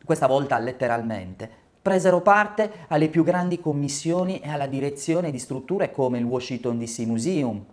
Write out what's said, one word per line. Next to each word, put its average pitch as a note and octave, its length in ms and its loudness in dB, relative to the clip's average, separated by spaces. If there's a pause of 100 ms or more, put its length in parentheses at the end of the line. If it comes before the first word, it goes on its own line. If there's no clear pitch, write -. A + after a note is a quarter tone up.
questa D3+ 220 2
volta C3 320 2
letteralmente, A2+ 1000 -4 (220)
presero F3+ 380 4
parte G#3 500 4 (160)
alle D#3 220 2
più D#3+ 160 4
grandi F3 340 0
commissioni D#3+ 800 -2
e D3 100 -12
alla D3 200 -4
direzione C#3+ 640 -2
di B2 80 -6
strutture D#3+ 500 -4
come B2 280 0
il A#2+ 60 0
Washington B2 540 -2
D A#2 60 -4
C A#2 160 -8
Museum, A#2 720 0